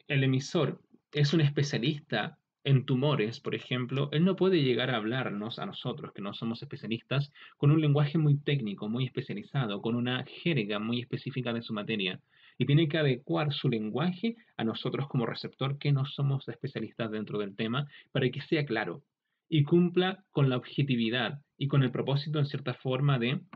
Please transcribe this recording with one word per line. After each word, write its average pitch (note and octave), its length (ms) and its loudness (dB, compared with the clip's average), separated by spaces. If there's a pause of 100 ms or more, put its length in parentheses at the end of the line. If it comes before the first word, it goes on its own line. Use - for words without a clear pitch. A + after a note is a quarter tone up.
el C#3 160 2
emisor C3 560 0 (320)
es D3 200 4
un E3+ 60 4
especialista C#3+ 1000 0 (280)
en C3+ 200 4
tumores, B2+ 560 0
por A2+ 140 -4
ejemplo, B2+ 580 -4
él D#3 100 4
no F#3 140 4
puede F3+ 260 4
llegar B2+ 260 2
a B2 60 0
hablarnos G#2+ 640 -4
a - 60 -6
nosotros, - 480 -8
que - 80 -12
no G2+ 120 -8
somos A2+ 280 -6
especialistas, A#2+ 720 -4 (240)
con D3 140 6
un D#3+ 100 6
lenguaje D3 360 2
muy D3 200 4
técnico, G#2+ 500 -2
muy A#2+ 180 -2
especializado, G#2+ 760 -4
con A2+ 140 -2
una B2 280 -2
jerga G#2+ 560 -2
muy A#2 220 -2
específica A#2+ 500 -6
de A#2 100 -4
su A2+ 120 -10
materia. G#2 480 -4 (360)
Y C3+ 80 0
tiene D#3 220 6
que D#3+ 120 0
adecuar D3+ 520 0
su - 160 -2
lenguaje B2+ 720 -2 (180)
a A2+ 80 -4
nosotros B2 460 -2
como A#2+ 160 0
receptor, - 520 -6
que C#3+ 140 0
no C3+ 140 2
somos C#3 420 -2
especialistas A2+ 640 -8
dentro G#2+ 260 -6
del G2+ 160 -4
tema, A#2+ 360 -4 (240)
para C3 160 2
que C3+ 100 -6
sea D3 260 0
claro G#2+ 380 -4 (460)
y D#3 140 4
cumpla F3+ 680 4
con C#3 180 4
la B2+ 60 2
objetividad A#2+ 840 0 (160)
y C3+ 100 0
con C#3 160 4
el B2 80 2
propósito, C#3+ 480 -2
en C#3 60 2
cierta C3+ 300 -4
forma, C3+ 440 2
de, C3 220 0 (140)